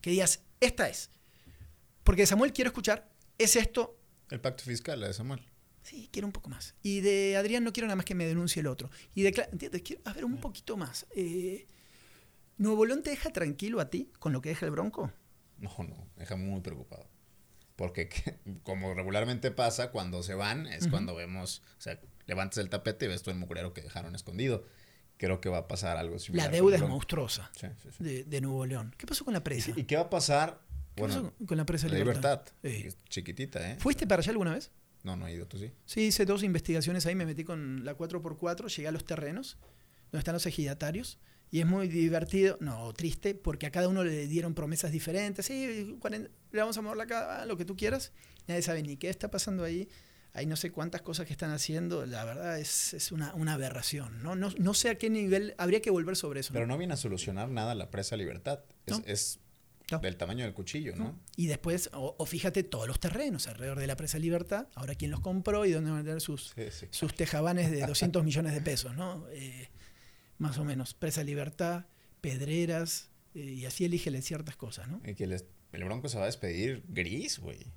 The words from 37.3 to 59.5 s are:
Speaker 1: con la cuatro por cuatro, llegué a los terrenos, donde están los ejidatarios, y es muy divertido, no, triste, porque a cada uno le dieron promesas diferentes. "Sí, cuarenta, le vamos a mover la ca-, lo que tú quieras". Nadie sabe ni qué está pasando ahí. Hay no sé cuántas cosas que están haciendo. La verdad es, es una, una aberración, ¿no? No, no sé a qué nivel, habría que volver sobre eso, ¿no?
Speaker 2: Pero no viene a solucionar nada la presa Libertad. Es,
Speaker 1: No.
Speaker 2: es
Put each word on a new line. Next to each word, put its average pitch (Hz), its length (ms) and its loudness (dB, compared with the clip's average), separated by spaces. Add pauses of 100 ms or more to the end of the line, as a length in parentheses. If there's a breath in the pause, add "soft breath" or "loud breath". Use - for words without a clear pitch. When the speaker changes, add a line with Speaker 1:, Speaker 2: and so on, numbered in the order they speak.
Speaker 1:
con 143 400 -6
la 143 100 -6
cuatro 165 280 -4
por 156 160 -6
cuatro, 180 300 -2
llegué 151 200 -4
a 160 40 -2
los 160 120 -4
terrenos, 156 540 -6 (520 soft breath)
donde 156 100 -2
están 165 140 0
los 170 120 0
ejidatarios, 156 720 -2 (320 soft breath)
y 165 100 2
es 165 60 6
muy 185 220 4
divertido, 170 720 4
no, 117 340 -4
triste, 170 400 0
porque 151 320 -2
a 143 40 -4
cada 180 180 4
uno 190 160 4
le 151 220 0
dieron 165 280 2
promesas 156 380 -2
diferentes. 190 540 0
"Sí, 240 540 -4
cuarenta, 214 300 -4 (200)
le 214 100 0
vamos 220 180 2
a 220 40 -4
mover 214 140 -4
la 226 100 -4
ca-, 226 400 -2
lo 220 100 -2
que 170 80 -4
tú 185 120 -6
quieras". 226 360 0 (340 loud breath)
Nadie 175 160 0
sabe 160 200 0
ni 147 140 -4
qué 175 140 -4
está 202 200 -4
pasando 190 340 -2
ahí. 175 240 -2 (460 loud breath)
Hay 143 120 -4
no 156 100 0
sé 165 160 -4
cuántas 160 300 -6
cosas 156 240 -4
que 151 80 -8
están 160 160 -4
haciendo. 156 560 -2
La 117 180 -6
verdad 160 340 -4
es, - 360 0
es - 180 -2
una, 156 220 -4
una 156 180 0
aberración, 127 680 -4
¿no? 170 120 -4
No, 190 220 0
no 196 160 4
sé 240 160 4
a 233 80 2
qué 226 140 0
nivel, 208 480 2
habría 185 240 4
que 220 80 0
volver 180 260 2
sobre 143 240 -2
eso, 131 120 -4
¿no? - 20 -6
Speaker 2:
Pero 117 120 2
no 131 120 0
viene 175 160 -2
a - 20 -2
solucionar 101 540 -2
nada 117 240 0
la - 160 -6
presa 101 260 -2
Libertad. 98 440 -4 (260)
Es, 214 120 0
Speaker 1:
No. 220 80 -4
Speaker 2:
es - 320 -2 (520)